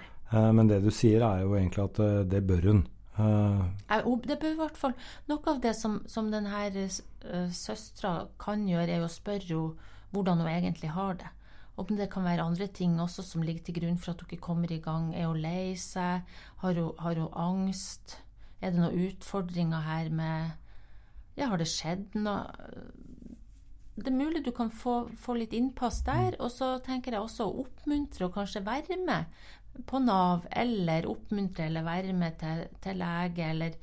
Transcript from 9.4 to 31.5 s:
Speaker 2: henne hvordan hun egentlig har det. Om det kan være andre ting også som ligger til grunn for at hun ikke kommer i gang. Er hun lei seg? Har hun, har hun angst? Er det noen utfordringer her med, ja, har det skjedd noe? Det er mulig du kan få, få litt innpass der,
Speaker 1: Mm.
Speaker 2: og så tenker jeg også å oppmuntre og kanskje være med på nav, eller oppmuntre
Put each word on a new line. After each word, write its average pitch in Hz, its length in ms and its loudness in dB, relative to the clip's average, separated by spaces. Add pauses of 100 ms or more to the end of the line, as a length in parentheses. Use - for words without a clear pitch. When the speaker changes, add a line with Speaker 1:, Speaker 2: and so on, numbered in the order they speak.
Speaker 2:
henne 160 300 -2 (360)
hvordan 180 260 4
hun 165 100 2
egentlig 170 420 0
har 185 240 -2
det. - 140 -10 (500)
Om 190 80 -4 (100)
det 202 140 0
kan 190 140 -2
være 175 180 2
andre 170 240 0
ting 180 320 2
også 175 240 -2
som 165 200 -4
ligger 160 220 -2
til 175 100 -6
grunn 170 240 0
for 175 120 -6
at 170 100 -6
hun - 100 -14
ikke 170 120 -8
kommer 170 300 0
i 160 80 -4
gang. 160 340 -2
Er 170 140 0
hun 160 120 0
lei 185 360 -2
seg? 180 460 -2 (360)
Har 185 160 2
hun, 165 240 0
har 170 160 -2
hun 165 180 -2
angst? 190 840 -2 (440)
Er 185 120 -2
det 175 80 4
noen 170 180 4 (100)
utfordringer 175 760 -2
her 160 280 -2
med, 160 420 -2 (840)
ja, 277 100 0
har 202 120 2
det 160 100 2
skjedd 185 480 -4
noe? 208 340 -2 (1500)
Det - 140 -4
er 262 60 4
mulig 302 280 0
du 247 60 -2
kan 233 200 -2
få, 240 340 -2 (120)
få 247 220 -4
litt 226 140 -4
innpass 254 500 0
der, 359 320 2
Speaker 1:
Mm. - 60 -10
Speaker 2:
og 240 100 -2
så 254 320 -2
tenker 254 300 -4
jeg 208 80 0
også 226 260 -4
å - 180 -2
oppmuntre 285 640 -2
og 180 80 -2
kanskje 202 300 -4
være 302 320 -2 (100)
med 165 200 0 (600)
på 262 180 0
nav, 180 480 4
eller 185 540 2
oppmuntre 196 600 -2